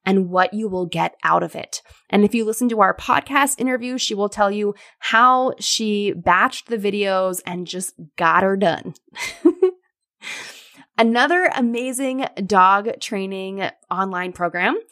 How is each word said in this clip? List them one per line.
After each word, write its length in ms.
and 220
what 240
you 160
will 160
get 380
out 180
of 140
it. 260
And 120
if 120
you 100
listen 240
to 100
our 160
podcast 640
interview, 380
she 160
will 160
tell 220
you 240
how 600
she 560
batched 500
the 120
videos 680
and 220
just 300
got 280
her 120
done. 380
<laughs> 1600
Another 560
amazing 720
dog 560
training 680
online 420
program 460